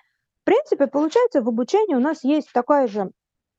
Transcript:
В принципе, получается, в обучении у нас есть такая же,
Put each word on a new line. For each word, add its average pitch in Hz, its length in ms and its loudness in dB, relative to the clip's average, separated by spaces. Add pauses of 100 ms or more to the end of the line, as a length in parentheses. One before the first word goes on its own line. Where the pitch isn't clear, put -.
(420)
В - 20 -20
принципе, 381 440 0
получается, 311 540 0
в 214 60 -4
обучении 269 480 0
у 247 60 2
нас 294 240 -4
есть 294 280 -2
такая 262 340 0
же, 196 240 -8 (480)